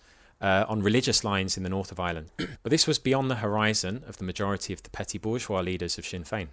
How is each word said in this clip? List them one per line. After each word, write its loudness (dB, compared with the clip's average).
uh, 6
on 0
religious 4
lines 0
in -4
the -2
north -2
of -6
Ireland. -2
<clears throat> -8
But -4
this 6
was 2
beyond 2
the 0
horizon 0
of -12
the -8
majority -2
of -8
the -18
petty -6
bourgeois -2
leaders -2
of -10
Sinn -8
Féin. -4